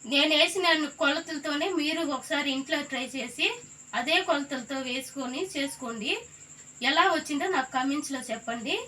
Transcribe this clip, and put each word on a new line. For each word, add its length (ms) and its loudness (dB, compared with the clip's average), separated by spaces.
నేను 260 6
వేసిన 280 4
కొలతలతోనే 680 0
మీరు 220 0
ఒకసారి 400 0
ఇంట్లో 240 0
ట్రై 140 -4
చేసి 320 -2
అదే 160 2
కొలతలతో 480 0
వేసుకొని 540 -6
చేసుకోండి. 560 -4
ఎలా 140 4
వచ్చిందో 320 0
నాకు 200 0
కామెంట్స్లో 440 0
చెప్పండి. 440 -4